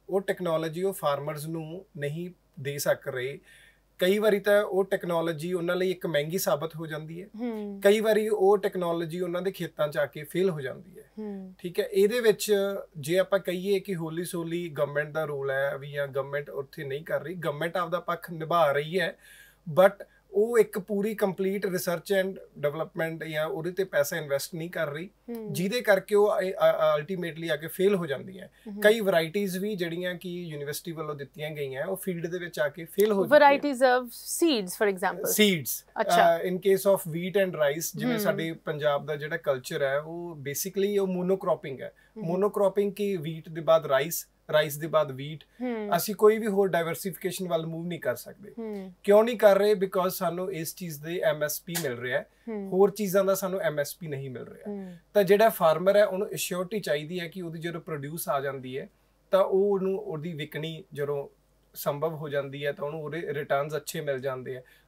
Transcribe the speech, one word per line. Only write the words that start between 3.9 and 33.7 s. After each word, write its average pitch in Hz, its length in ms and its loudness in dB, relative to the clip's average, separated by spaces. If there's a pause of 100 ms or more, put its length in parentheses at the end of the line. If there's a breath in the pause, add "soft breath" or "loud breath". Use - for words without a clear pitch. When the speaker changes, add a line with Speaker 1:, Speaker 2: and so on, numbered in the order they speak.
Speaker 1:
ਕਈ 190 200 4
ਵਾਰੀ 208 200 4
ਤਾਂ 208 240 6
ਉਹ 196 200 2
ਟੈਕਨੋਲੋਜੀ 170 680 -2
ਉਹਨਾਂ 175 220 0
ਲਈ 185 160 0
ਇੱਕ 180 140 -6
ਮਹਿੰਗੀ 160 320 0
ਸਾਬਤ 160 380 -2
ਹੋ 165 100 -8
ਜਾਂਦੀ 156 360 -10
ਹੈ, 202 60 -14 (120)
Speaker 2:
ਹੂੰ। 214 440 -8
Speaker 1:
ਕਈ 202 160 8
ਵਾਰੀ 214 300 4
ਉਹ 202 280 6
ਟੈਕਨੋਲੋਜੀ 175 640 -2
ਉਹਨਾਂ 175 220 -2
ਦੇ 190 100 -2
ਖੇਤਾਂ - 360 -4
'ਚ 151 100 -4
ਆ 147 80 2
ਕੇ 147 180 -10
ਫੇਲ 180 260 0
ਹੋ 151 120 -6
ਜਾਂਦੀ - 380 -12
ਹੈ। - 200 -20
Speaker 2:
ਹੂੰ। 196 400 -12
Speaker 1:
ਠੀਕ 180 200 -6
ਹੈ, 196 60 2
ਇਹਦੇ 202 340 4
ਵਿੱਚ 208 340 4 (440)
ਜੇ 156 220 0
ਆਪਾਂ 190 200 2
ਕਹੀਏ 190 400 0
ਕਿ 190 160 -4
ਹੌਲੀ 165 280 -4
ਸੋਲੀ 170 460 -4
ਗਵਰਨਮੈਂਟ 147 420 -2
ਦਾ 156 120 -2
ਰੋਲ 139 280 -4
ਹੈ 139 260 0
ਵੀ 143 140 -12
ਜਾਂ 143 160 -2
ਗਵਰਨਮੈਂਟ 139 420 -4
ਉੱਥੇ 143 340 -10
ਨਹੀਂ 139 200 -6
ਕਰ 147 180 -2
ਰਹੀ, 156 140 -8
ਗਵਰਨਮੈਂਟ 160 420 -4
ਆਪਦਾ 175 220 -2
ਪੱਖ 170 320 -6
ਨਿਭਾ 160 400 2
ਰਹੀ 156 280 0
ਹੈ, 175 180 -2 (640 soft breath)
but 196 260 6 (240 soft breath)
ਉਹ 226 280 4
ਇੱਕ 208 200 4
ਪੂਰੀ 202 360 -2
ਕੰਪਲੀਟ 196 500 -2
research 185 580 0
and 190 100 -2
development 160 960 -6
ਜਾਂ 156 160 -2
ਉਹਦੇ 165 260 -4
ਤੇ 185 120 -2
ਪੈਸਾ 160 340 0
ਇਨਵੈਸਟ 160 380 -4
ਨਹੀਂ 165 140 -6
ਕਰ 165 180 -4
ਰਹੀ, 147 220 -8 (200)
Speaker 2:
ਹੂੰ। 226 240 -8
Speaker 1:
ਜਿਹਦੇ 196 280 -2
ਕਰਕੇ 202 340 4
ਉਹ 208 220 6
ਅ-, 196 60 0
ਅ-, 160 580 4
ultimately 165 520 -4
ਆ - 20 0
ਕੇ 156 120 -6
ਫੇਲ 190 280 2
ਹੋ 175 100 0
ਜਾਂਦੀ 185 340 -8
ਹੈ। - 120 -16 (160 soft breath)
Speaker 2:
ਹੂੰ। 208 140 -10
Speaker 1:
ਕਈ 214 180 8
ਵੈਰਾਈਟੀਜ਼ 185 580 0
ਵੀ 208 180 -4
ਜਿਹੜੀਆਂ 180 400 -4
ਕਿ 180 140 -10
ਯੂਨੀਵਰਸਿਟੀ 156 600 -8
ਵੱਲੋਂ 151 240 -8
ਦਿੱਤੀਆਂ 147 360 -10
ਗਈਆਂ, 143 340 -6
ਉਹ 190 100 -4
ਫੀਲਡ 175 320 -6
ਦੇ 170 100 -6
ਵਿੱਚ 175 220 -8
ਆ 151 100 2
ਕੇ 165 160 -12
ਫੇਲ 208 260 2
ਹੋ 202 140 2
ਜਾਂਦੀਆਂ। 285 260 8
Speaker 2:
Varieties 269 480 4